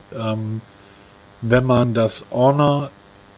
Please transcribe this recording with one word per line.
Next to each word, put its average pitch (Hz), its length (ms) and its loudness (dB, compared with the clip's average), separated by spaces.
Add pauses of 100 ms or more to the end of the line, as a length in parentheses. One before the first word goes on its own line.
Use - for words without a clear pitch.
(180)
ähm, 110 440 -6 (800)
wenn 123 240 2
man 123 280 2
das 113 380 0
Honor 143 580 2 (480)